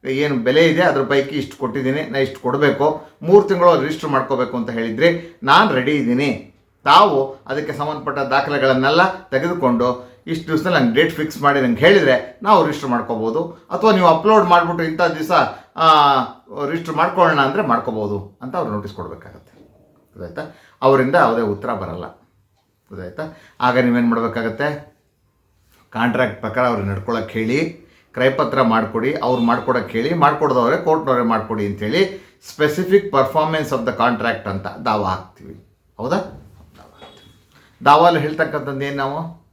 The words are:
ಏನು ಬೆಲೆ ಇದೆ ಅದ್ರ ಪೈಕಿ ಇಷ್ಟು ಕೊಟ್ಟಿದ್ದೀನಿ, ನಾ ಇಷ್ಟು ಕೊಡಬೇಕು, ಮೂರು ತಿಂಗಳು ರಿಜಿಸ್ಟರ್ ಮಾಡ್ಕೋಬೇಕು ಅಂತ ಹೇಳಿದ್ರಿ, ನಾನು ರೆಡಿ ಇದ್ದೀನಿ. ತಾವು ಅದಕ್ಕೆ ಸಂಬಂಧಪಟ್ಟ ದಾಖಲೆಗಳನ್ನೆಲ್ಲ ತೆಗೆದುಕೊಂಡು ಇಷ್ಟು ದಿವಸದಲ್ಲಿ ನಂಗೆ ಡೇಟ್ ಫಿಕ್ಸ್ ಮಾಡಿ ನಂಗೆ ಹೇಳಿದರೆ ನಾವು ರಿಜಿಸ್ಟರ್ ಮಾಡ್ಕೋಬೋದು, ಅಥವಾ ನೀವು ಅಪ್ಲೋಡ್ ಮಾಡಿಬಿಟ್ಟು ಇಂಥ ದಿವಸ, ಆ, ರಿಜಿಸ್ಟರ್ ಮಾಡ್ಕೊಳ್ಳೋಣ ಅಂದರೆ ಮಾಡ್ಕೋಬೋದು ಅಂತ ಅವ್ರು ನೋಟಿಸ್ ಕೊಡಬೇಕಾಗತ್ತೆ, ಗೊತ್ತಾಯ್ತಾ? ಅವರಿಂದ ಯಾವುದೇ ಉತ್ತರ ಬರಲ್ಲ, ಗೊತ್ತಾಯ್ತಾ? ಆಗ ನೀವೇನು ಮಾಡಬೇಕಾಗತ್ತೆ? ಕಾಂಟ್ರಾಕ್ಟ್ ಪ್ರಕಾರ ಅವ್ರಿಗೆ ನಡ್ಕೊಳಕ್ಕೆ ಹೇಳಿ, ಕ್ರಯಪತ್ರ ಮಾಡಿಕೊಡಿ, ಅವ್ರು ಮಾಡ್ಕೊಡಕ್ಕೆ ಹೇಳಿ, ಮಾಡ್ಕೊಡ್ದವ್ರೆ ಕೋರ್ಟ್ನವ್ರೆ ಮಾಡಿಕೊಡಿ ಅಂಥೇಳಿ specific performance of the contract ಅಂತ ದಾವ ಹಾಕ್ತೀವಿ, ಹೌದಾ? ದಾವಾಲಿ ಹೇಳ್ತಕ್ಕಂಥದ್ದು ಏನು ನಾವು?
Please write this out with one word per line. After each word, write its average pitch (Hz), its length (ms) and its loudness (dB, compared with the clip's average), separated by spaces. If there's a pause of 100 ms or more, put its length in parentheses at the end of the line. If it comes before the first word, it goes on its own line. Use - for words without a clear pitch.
ಏನು 139 300 -2
ಬೆಲೆ 135 340 4
ಇದೆ 165 120 0
ಅದ್ರ 139 220 2
ಪೈಕಿ 139 320 0
ಇಷ್ಟು 131 220 -8
ಕೊಟ್ಟಿದ್ದೀನಿ, 131 520 -4
ನಾ 123 80 -6
ಇಷ್ಟು 135 220 -2
ಕೊಡಬೇಕು, 143 640 0 (180)
ಮೂರು 185 260 6
ತಿಂಗಳು 175 340 4
ರಿಜಿಸ್ಟರ್ 151 280 -4
ಮಾಡ್ಕೋಬೇಕು 127 480 -2
ಅಂತ 117 120 -6
ಹೇಳಿದ್ರಿ, 117 760 -2
ನಾನು 170 300 4
ರೆಡಿ 131 220 0
ಇದ್ದೀನಿ. 127 640 -2 (260)
ತಾವು 143 540 4 (100)
ಅದಕ್ಕೆ 151 260 -6
ಸಂಬಂಧಪಟ್ಟ 143 460 -6
ದಾಖಲೆಗಳನ್ನೆಲ್ಲ 139 1080 2
ತೆಗೆದುಕೊಂಡು 131 840 -2 (160)
ಇಷ್ಟು 165 200 -6
ದಿವಸದಲ್ಲಿ 165 320 0
ನಂಗೆ 123 240 2
ಡೇಟ್ 156 100 -2
ಫಿಕ್ಸ್ 151 280 -6
ಮಾಡಿ 139 200 2
ನಂಗೆ 120 180 -2
ಹೇಳಿದರೆ 151 640 4
ನಾವು 202 220 4
ರಿಜಿಸ್ಟರ್ 147 240 -4
ಮಾಡ್ಕೋಬೋದು, 120 840 -4
ಅಥವಾ 214 200 2
ನೀವು 185 160 4
ಅಪ್ಲೋಡ್ 202 380 4
ಮಾಡಿಬಿಟ್ಟು 170 380 2
ಇಂಥ 160 180 -2
ದಿವಸ, 160 300 -2 (460)
ಆ, 160 120 4 (840)
ರಿಜಿಸ್ಟರ್ 165 240 -6
ಮಾಡ್ಕೊಳ್ಳೋಣ 165 440 2
ಅಂದರೆ 135 220 0
ಮಾಡ್ಕೋಬೋದು 107 800 -4
ಅಂತ 127 140 -12
ಅವ್ರು 151 160 -4
ನೋಟಿಸ್ 104 220 -8
ಕೊಡಬೇಕಾಗತ್ತೆ, - 580 -18 (680)
ಗೊತ್ತಾಯ್ತಾ? 90 340 -14 (300)
ಅವರಿಂದ 135 340 2
ಯಾವುದೇ 120 260 2
ಉತ್ತರ 107 320 -4
ಬರಲ್ಲ, 90 320 -10 (840)
ಗೊತ್ತಾಯ್ತಾ? 95 340 -12 (380)
ಆಗ 123 180 2
ನೀವೇನು 120 280 2
ಮಾಡಬೇಕಾಗತ್ತೆ? 117 840 -4 (1000)
ಕಾಂಟ್ರಾಕ್ಟ್ 117 520 -2
ಪ್ರಕಾರ 120 240 -2
ಅವ್ರಿಗೆ 107 220 -2
ನಡ್ಕೊಳಕ್ಕೆ 107 520 -6
ಹೇಳಿ, 143 520 -4 (220)
ಕ್ರಯಪತ್ರ 131 480 0
ಮಾಡಿಕೊಡಿ, 113 640 0
ಅವ್ರು 123 180 0
ಮಾಡ್ಕೊಡಕ್ಕೆ 117 600 -2
ಹೇಳಿ, 147 120 -2
ಮಾಡ್ಕೊಡ್ದವ್ರೆ 143 640 2
ಕೋರ್ಟ್ನವ್ರೆ 156 460 0
ಮಾಡಿಕೊಡಿ 110 420 -2
ಅಂಥೇಳಿ 104 360 -2 (480)
specific 180 520 2
performance 156 680 -2
of 127 100 -2
the 117 120 -4
contract 117 580 -2
ಅಂತ 98 180 -6 (180)
ದಾವ 107 180 -2
ಹಾಕ್ತೀವಿ, - 640 -10 (300)
ಹೌದಾ? 131 200 -4 (1700)
ದಾವಾಲಿ 160 340 6
ಹೇಳ್ತಕ್ಕಂಥದ್ದು 147 640 -4
ಏನು 139 160 -6
ನಾವು? 143 440 -6 (120)